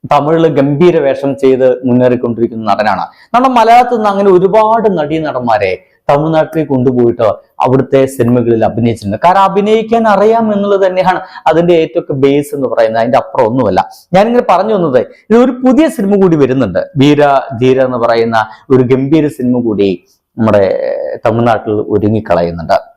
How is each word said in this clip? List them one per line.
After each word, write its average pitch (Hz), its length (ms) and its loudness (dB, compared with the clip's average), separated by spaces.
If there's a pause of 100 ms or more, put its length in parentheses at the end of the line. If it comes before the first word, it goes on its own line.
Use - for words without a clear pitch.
(120)
തമിഴിൽ 156 340 0 (120)
ഗംഭീര 147 380 2 (100)
വേഷം 139 260 -2 (100)
ചെയ്ത് 131 240 2 (220)
മുന്നേറിക്കൊണ്ടിരിക്കുന്ന 120 840 0
നടനാണ്. 101 320 -2 (300)
നമ്മുടെ 254 240 2
മലയാളത്തിൽ 240 400 4
നിന്ന് 214 160 0
അങ്ങനെ 202 240 0
ഒരുപാട് 214 500 2 (120)
നടീനടന്മാരെ 127 720 -2 (380)
തമിഴ്നാട്ടിൽ 156 600 0
കൊണ്ടുപോയിട്ട് 123 560 0 (380)
അവിടുത്തെ 131 360 0 (140)
സിനിമകളിൽ 120 540 0
അഭിനയിച്ചിട്ടുണ്ട്. 110 560 -4
കാരണം 185 240 4
അഭിനയിക്കാൻ 220 540 0 (100)
അറിയാം 220 320 2 (100)
എന്നുള്ളത് 202 300 0
തന്നെയാണ് 185 340 0 (300)
അതിന്റെ 170 320 2
ഏറ്റവും 160 420 -4
ബേസ് 143 340 0
എന്ന് 131 160 -4
പറയുന്നത്, 113 300 0
അതിന്റെ 123 200 0
അപ്പുറം - 280 -2
ഒന്നുമല്ല. 104 300 0 (340)
ഞാനിങ്ങനെ 233 380 2
പറഞ്ഞു 202 240 0
വന്നത് 139 240 0 (280)
ഇത് 220 140 4
ഒരു 262 100 0 (120)
പുതിയ 254 220 4 (100)
സിനിമ 202 260 0
കൂടി 170 200 2
വരുന്നുണ്ട്, 120 380 -2 (200)
വീര 147 200 4 (400)
ധീര 131 180 2 (100)
എന്ന് 123 160 -4
പറയുന്ന 117 340 0 (340)
ഒരു 127 200 2
ഗംഭീര 143 340 0 (120)
സിനിമ 123 280 -2
കൂടി 101 240 0 (460)
നമ്മുടെ 104 280 2 (640)
തമിഴ്നാട്ടിൽ 113 480 -2 (200)
ഒരുങ്ങിക്കളയുന്നുണ്ട്. 87 840 -2 (180)